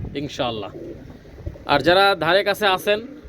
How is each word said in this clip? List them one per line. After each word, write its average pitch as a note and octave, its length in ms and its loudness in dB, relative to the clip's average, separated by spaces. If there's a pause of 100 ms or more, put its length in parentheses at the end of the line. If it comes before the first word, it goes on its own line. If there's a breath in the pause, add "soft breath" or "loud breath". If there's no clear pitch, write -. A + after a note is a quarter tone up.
(220)
ইনশাআল্লাহ। A#2 500 -6 (1000)
আর C#3+ 160 4
যারা F#3+ 180 6 (180)
ধারে F3+ 260 4
কাছে G3 160 0 (120)
আছেন, G#3 220 2 (300)